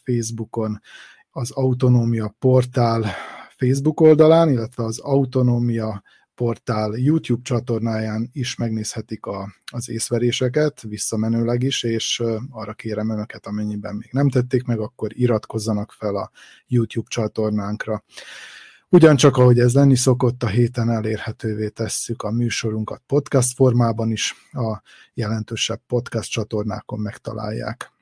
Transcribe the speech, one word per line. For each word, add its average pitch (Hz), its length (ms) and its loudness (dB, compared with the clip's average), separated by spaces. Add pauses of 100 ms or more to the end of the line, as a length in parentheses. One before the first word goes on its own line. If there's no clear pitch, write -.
Facebookon, 113 760 -4 (500)
az 127 200 -8
Autonómia 123 880 0
Portál 123 680 2 (520)
Facebook 139 440 0
oldalán, 160 480 8
illetve 117 360 -2
az 110 140 -6
Autonómia 120 1040 0 (320)
Portál 110 600 -4
YouTube 127 460 0
csatornáján 113 880 -4
is 127 240 -8
megnézhetik 110 720 -6
a, 101 220 -8 (240)
az 123 180 -10
észveréseket, 120 880 -2
visszamenőleg 113 840 -2
is, 135 200 -2
és, 113 380 -4
ö, 113 160 -2 (140)
arra 110 220 -12
kérem 107 380 -6
önöket, 107 360 -8
amennyiben 104 480 -6
még - 180 -10
nem 139 160 2
tették 123 360 0
meg, 120 160 -2
akkor 107 340 -8
iratkozzanak 110 800 -2
fel 101 240 -6
a 98 140 -8 (360)
YouTube 117 420 -2
csatornánkra. 107 960 -4 (840)
Ugyancsak, 151 480 8
ahogy 123 220 8
ez 120 160 4
lenni 139 220 6
szokott, 123 460 2
a 120 40 -2
héten 117 440 0
elérhetővé 107 760 -4
tesszük - 540 -6
a 104 80 -4
műsorunkat 110 760 -4
podcast 135 480 0
formában 117 560 2
is, - 240 -4 (180)
a 113 300 -6 (320)
jelentősebb 113 720 -4
podcast 120 440 -4
csatornákon 104 680 -6
megtalálják. 110 1040 -8